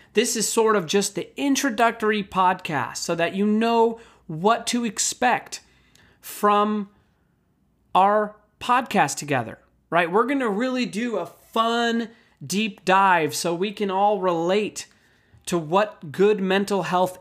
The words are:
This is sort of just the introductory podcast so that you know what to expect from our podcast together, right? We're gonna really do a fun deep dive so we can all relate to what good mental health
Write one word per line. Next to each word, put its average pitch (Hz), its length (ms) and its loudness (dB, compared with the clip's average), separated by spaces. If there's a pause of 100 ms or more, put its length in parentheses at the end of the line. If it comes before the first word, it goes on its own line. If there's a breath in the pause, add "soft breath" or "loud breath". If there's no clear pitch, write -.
(140)
This 240 220 0
is 220 140 -2
sort 220 260 2
of 175 120 0
just 196 280 0
the - 140 -8 (100)
introductory 226 840 0
podcast 180 720 -2
so - 180 -4
that 170 200 -2
you 202 100 0
know 226 540 2 (260 loud breath)
what 202 420 0
to 240 160 -2
expect - 760 -2 (580 soft breath)
from 208 680 0 (1080)
our 208 400 2 (240)
podcast 220 580 0
together, 131 420 -4 (300)
right? 170 220 0
We're 226 160 2
gonna 269 220 -2
really 247 360 -2
do 214 320 -6
a 170 80 -6
fun 233 840 -2 (360 soft breath)
deep 202 400 -4
dive 185 480 4
so 170 200 -4
we 190 180 -2
can 202 180 -4
all 202 300 2
relate 180 680 0 (600 soft breath)
to 175 100 0
what 170 540 -2
good 202 280 4
mental 190 440 0
health 180 380 0